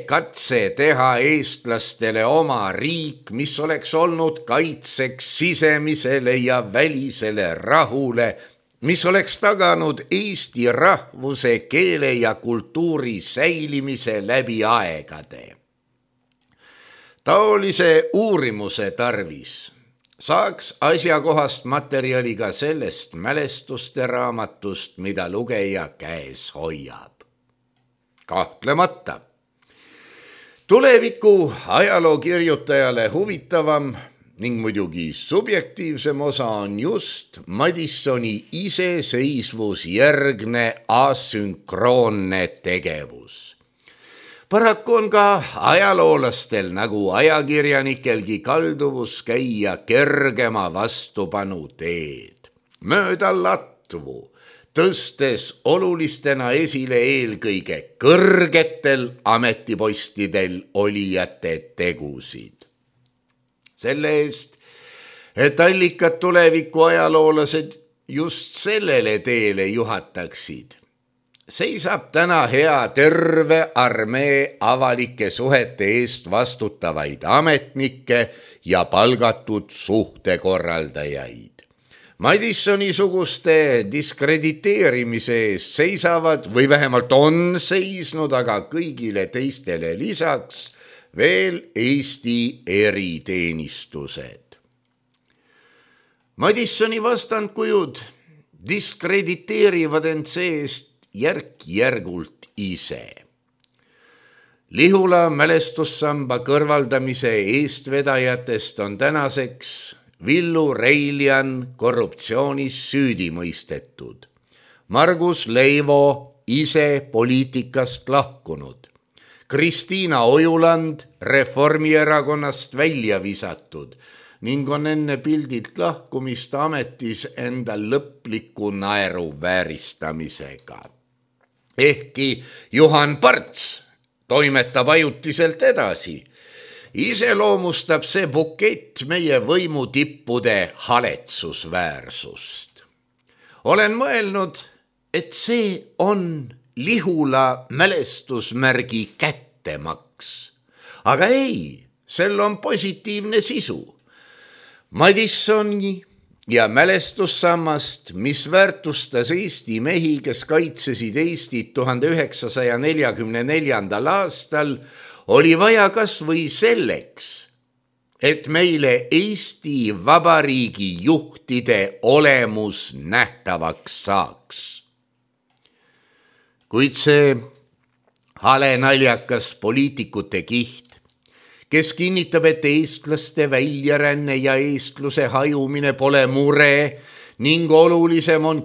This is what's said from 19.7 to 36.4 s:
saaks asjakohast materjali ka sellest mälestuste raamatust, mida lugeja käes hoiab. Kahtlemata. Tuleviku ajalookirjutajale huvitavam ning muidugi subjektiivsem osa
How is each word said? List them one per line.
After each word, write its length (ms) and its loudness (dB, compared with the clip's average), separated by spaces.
saaks 560 -2
asjakohast 840 0
materjali 720 -2
ka 180 -6
sellest 600 -6
mälestuste 920 -6
raamatust, 920 -6
mida 300 -6
lugeja 600 -4
käes 560 -14
hoiab. 580 -12
Kahtlemata. 920 -4
Tuleviku 840 6
ajalookirjutajale 1400 2
huvitavam 880 -2
ning 220 -4
muidugi 520 -4
subjektiivsem 1080 -4
osa 260 -2